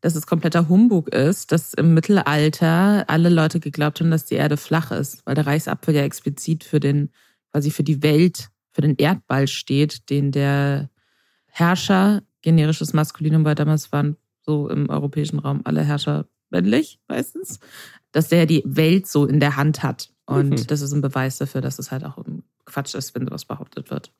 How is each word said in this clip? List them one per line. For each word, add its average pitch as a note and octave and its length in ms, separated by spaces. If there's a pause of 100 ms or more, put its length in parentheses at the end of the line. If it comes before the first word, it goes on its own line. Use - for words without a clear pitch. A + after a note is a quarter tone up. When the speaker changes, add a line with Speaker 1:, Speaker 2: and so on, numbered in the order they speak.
Speaker 1:
dass E3 140
es D3+ 100
kompletter E3+ 420
Humbug F#3+ 460
ist, C#3+ 380
dass - 240
im E3 180
Mittelalter E3 1120
alle E3+ 220
Leute E3 300
geglaubt D3+ 400
haben, E3 100
dass D#3+ 160
die - 80
Erde D3 240
flach D#3+ 320
ist, - 380
weil C#3 80
der D3+ 100
Reichsapfel D3+ 480
ja D3 80
explizit D3 640
für - 160
den, C#3+ 320 (400)
quasi D3 180
für - 140
die C#3+ 180
Welt, D#3 480 (220)
für - 100
den C#3+ 140
Erdball C#3 520
steht, - 640
den C#3+ 220
der C#3 580 (560)
Herrscher, F#3+ 760 (180)
generisches D#3 520
Maskulinum, D#3 520
weil D3+ 80
damals D3+ 380
waren D3 260 (260)
so D3 260
im C#3+ 200
europäischen D3 480
Raum C#3+ 280
alle D3+ 180
Herrscher D3 420 (240)
männlich G#3+ 580
meistens, - 520 (520)
dass D#3 180
der E3+ 180
die D#3+ 180
Welt D#3+ 400
so C#3+ 220
in C#3+ 120
der C#3+ 160
Hand C#3+ 280
hat. B2 260 (160)
Und C#3 240
Speaker 2:
Mhm. A#2 160
Speaker 1:
das D3 160
ist C#3 120
ein D3 80
Beweis C3+ 360
dafür, C3+ 240
dass C3+ 160
es - 140
halt C3 140
auch C#3 120 (480)
Quatsch - 300
ist, - 180
wenn C3 140
sowas C3 180
behauptet - 460
wird. C#3 280